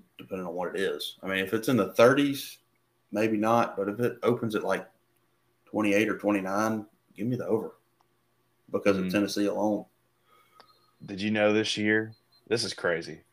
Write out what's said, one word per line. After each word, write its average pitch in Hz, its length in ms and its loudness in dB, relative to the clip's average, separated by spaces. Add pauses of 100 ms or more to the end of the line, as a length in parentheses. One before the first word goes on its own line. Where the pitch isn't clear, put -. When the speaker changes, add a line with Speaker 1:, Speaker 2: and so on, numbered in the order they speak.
(180)
Speaker 1:
depending 92 280 -10
on 85 80 -10
what 87 200 -6
it 95 60 -4
is. 78 420 -4
I 90 60 -8
mean, 95 100 0
if 95 160 -2
it's 113 140 -2
in 131 80 4
the 92 180 2
thirties, 139 640 4 (540)
maybe 110 240 0
not, 113 400 2
but 98 120 -2
if 104 120 -6
it 120 220 -2
opens 113 320 0
at, 90 100 -2
like, 95 220 -2 (800)
twenty-eight 104 420 2
or 95 100 -4
twenty-nine, 104 680 -2 (320)
give 104 100 -6
me 127 100 -4
the 127 100 -8
over 107 300 -2 (920)
because 101 280 0
of 92 80 -2
Speaker 2:
Mm. 92 60 -4
Speaker 1:
Tennessee 101 340 0
alone. 101 400 -2 (1200)
Speaker 2:
Did 95 180 -10
you 107 80 0
know 104 220 4
this 107 240 0
year? 110 360 0 (340)
This 107 180 -2
is 92 80 -8
crazy. 82 480 -4 (120)